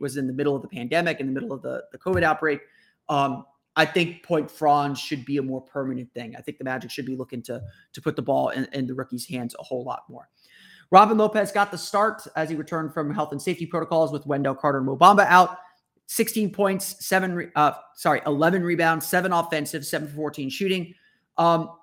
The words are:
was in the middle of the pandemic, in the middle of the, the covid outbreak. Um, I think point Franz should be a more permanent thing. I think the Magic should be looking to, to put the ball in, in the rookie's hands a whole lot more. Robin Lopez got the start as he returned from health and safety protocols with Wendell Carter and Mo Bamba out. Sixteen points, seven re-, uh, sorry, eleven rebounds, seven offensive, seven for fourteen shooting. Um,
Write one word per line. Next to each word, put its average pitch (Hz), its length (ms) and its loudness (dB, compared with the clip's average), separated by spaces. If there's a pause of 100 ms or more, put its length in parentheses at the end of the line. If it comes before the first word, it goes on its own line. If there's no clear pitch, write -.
was 135 160 -6
in 139 100 -2
the 127 80 -4
middle 143 200 0
of 131 80 -4
the - 60 -16
pandemic, 151 520 -2
in 139 60 -4
the 131 60 -4
middle 170 200 -4
of 135 100 -10
the, 127 300 -8
the - 60 -20
covid 180 260 0
outbreak. 151 360 2 (480)
Um, 139 380 0 (300)
I 160 80 6
think 170 400 0
point 156 260 -2
Franz 143 480 2
should 135 260 -8
be 143 120 -4
a 139 60 0
more 131 180 -6
permanent 131 520 -8
thing. 120 240 -12
I 123 40 -16
think - 180 -12
the 135 60 -12
Magic 127 260 -6
should 127 160 -8
be 131 80 -6
looking 127 280 -10
to, 123 200 -10 (300)
to - 100 -18
put 151 140 -2
the 147 60 -4
ball 135 260 2
in, 131 240 -4
in 131 160 -4
the 131 60 -6
rookie's 123 300 -8
hands 123 320 -8
a - 60 -14
whole 127 220 -8
lot 120 240 -8
more. 127 200 -20 (640)
Robin 208 260 8
Lopez 214 360 2
got 202 180 0
the 180 80 -10
start 214 560 -2
as 156 160 -2
he 165 60 -4
returned 156 360 -6
from 147 220 -4
health 151 160 -4
and 143 100 -6
safety 170 260 -4
protocols 160 440 0
with 143 160 -8
Wendell 139 300 0
Carter 139 220 0
and 131 80 -2
Mo 135 100 -2
Bamba 190 300 8
out. 175 320 6 (480)
Sixteen 220 440 -2
points, 190 560 -2
seven 190 280 0
re-, 175 200 -6
uh, 147 180 4 (220)
sorry, 151 300 0
eleven 165 400 2
rebounds, 165 420 2
seven 180 240 0
offensive, 165 540 -2
seven 151 240 -6
for 143 60 -14
fourteen 147 340 -6
shooting. 180 460 -4 (420)
Um, 170 460 2